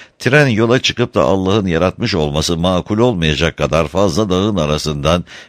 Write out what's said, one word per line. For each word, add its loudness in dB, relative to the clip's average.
tren 2
yola 2
çıkıp -4
da 2
Allah'ın 2
yaratmış -2
olması 0
makul -2
olmayacak 0
kadar 0
fazla 0
dağın 0
arasından -2